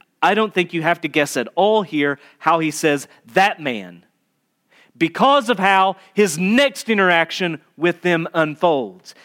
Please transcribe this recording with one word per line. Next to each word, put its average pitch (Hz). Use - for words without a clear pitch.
I 180
don't 214
think 180
you 165
have 165
to 160
guess 147
at 117
all 208
here 143
how 165
he 156
says, 147
"That 190
man," 98
because 220
of 226
how 196
his 190
next 226
interaction 175
with 170
them 165
unfolds. 147